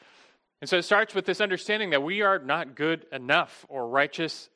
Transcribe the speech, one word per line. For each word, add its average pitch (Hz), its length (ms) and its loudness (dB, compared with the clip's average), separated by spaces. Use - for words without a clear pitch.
And 143 80 -12
so 185 80 2
it 175 60 2
starts 214 320 2
with 190 100 -2
this 185 160 -2
understanding 208 500 -2
that 139 120 4
we 190 180 -2
are 196 180 4
not 139 360 -4
good 156 360 -2
enough 139 600 -2
or 127 180 -6
righteous 147 680 -2